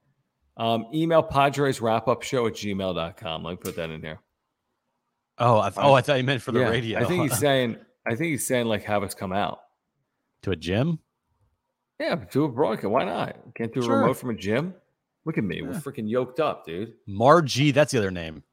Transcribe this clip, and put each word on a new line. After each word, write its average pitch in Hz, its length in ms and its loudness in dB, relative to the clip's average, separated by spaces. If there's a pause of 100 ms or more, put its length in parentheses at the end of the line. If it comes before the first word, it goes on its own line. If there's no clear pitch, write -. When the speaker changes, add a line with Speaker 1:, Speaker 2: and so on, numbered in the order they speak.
(580)
Speaker 1:
Um, 113 360 0
email 160 280 4
Padres 139 600 2
wrap 113 260 2
up 117 160 0
show 120 240 -2
at 104 60 -4
gmail 95 420 -4
dot 82 220 -6
com. 82 260 -8
Let 85 80 -8
me 90 60 -8
put 87 180 -8
that 82 160 -6
in 80 100 -12
here. 78 180 -12 (1160)
Speaker 2:
Oh, 120 220 4
I 101 100 0
th-, 98 140 -6
oh, 139 100 8
I 131 80 8
thought 139 160 2
you 127 60 0
meant 131 180 -2
for 123 100 -8
the 120 100 2
Speaker 1:
Yeah, 117 80 2
Speaker 2:
radio. 113 300 -2
Speaker 1:
I 120 60 0
think 180 180 0
Speaker 2:
<laughs> 147 60 0
Speaker 1:
he's 123 80 -2
saying, 127 400 2 (300)
I 113 80 -2
think 165 140 -2
he's 135 180 -4
saying, 120 200 0
like, 107 160 -2
have 104 200 0
us 95 100 -6
come 95 180 -8
out. 98 280 -2 (840)
Speaker 2:
To 98 80 -2
a 90 40 0
gym? 107 440 0 (1000)
Speaker 1:
Yeah, 302 160 -2 (160)
do 139 140 2
a - 40 0
broadcast. 139 400 -2
Why 139 160 2
not? - 320 -6 (180)
Can't 117 180 -6
do 131 80 -2
a - 20 2
Speaker 2:
Sure. 113 180 2
Speaker 1:
remote 127 160 2
from 127 140 -8
a 107 40 -6
gym? 113 380 -2 (520)
Look 160 120 -4
at 117 60 0
me. 85 180 -4
We're 269 120 -8
Speaker 2:
Yeah. 196 60 -8
Speaker 1:
freaking 117 300 -8
yoked 123 300 -2
up, 143 260 -4
dude. 101 280 -10 (140)
Speaker 2:
Margie, 135 640 6
that's 143 200 4
the 131 80 2
other 95 120 0
name. 80 420 -8